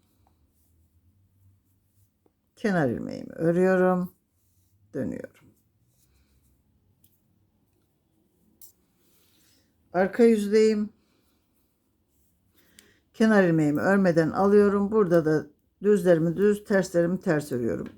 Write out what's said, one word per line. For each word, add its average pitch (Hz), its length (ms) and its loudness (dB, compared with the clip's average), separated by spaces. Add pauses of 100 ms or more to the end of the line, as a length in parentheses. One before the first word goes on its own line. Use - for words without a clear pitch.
(2500)
Kenar 175 320 -2
ilmeğimi 50 440 -10
örüyorum. 180 800 0 (840)
Dönüyorum. 82 520 -12 (4000)
Arka 190 320 0
yüzdeyim. 214 680 2 (2250)
Kenar 220 300 4
ilmeğimi 151 360 0
örmeden 175 500 2
alıyorum. 202 600 2
Burada 175 340 2
da 156 220 0 (360)
düzlerimi 170 540 2
düz, 208 280 0
terslerimi 185 560 -2
ters 151 320 -4
örüyorum. 117 460 -6